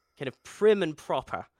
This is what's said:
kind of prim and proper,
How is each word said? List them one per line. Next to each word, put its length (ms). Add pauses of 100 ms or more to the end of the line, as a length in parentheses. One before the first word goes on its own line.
(180)
kind 100
of 160
prim 400
and 120
proper, 500 (140)